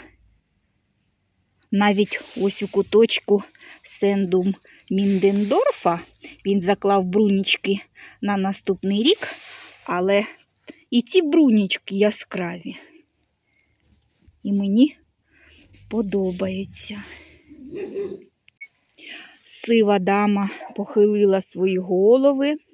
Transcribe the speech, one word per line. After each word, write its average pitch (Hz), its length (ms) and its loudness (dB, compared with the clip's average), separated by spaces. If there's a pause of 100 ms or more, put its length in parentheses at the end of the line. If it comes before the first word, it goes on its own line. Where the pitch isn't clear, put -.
(1700)
Навіть 202 500 2 (160)
ось 196 260 -2
у 196 40 -6
куточку 202 760 2 (380)
сендум 190 720 -2 (340)
Міндендорфа 202 1120 0 (460)
він 196 160 0
заклав 196 420 0
брунічки 196 760 0 (420)
на 202 160 -2
наступний 190 680 -2
рік, 330 240 0 (580)
але 190 380 0 (680)
і 240 120 2
ці 370 200 2
брунічки 254 720 2
яскраві. 180 800 -4 (1700)
І 202 100 -4
мені 202 440 2 (920)
подобаються. 190 1120 -6 (2500)
Сива 214 540 2
дама 202 500 0 (260)
похилила 208 640 2
свої 185 360 -2
голови. 262 800 2 (180)